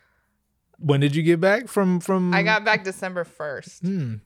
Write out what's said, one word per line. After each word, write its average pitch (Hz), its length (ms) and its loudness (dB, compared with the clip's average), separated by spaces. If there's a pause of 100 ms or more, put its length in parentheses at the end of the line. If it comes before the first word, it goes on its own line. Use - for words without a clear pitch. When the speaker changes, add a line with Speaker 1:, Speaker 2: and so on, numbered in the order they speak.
(800)
Speaker 1:
When 143 220 2
did 143 140 2
you 165 80 0
get 165 160 4
back 208 280 2
from, 185 320 2
from 185 340 0
Speaker 2:
I 196 80 2
got 214 240 0
back 214 180 2
December 185 420 -6
first. - 580 -10
Speaker 1:
Hmm, 165 320 -4 (100)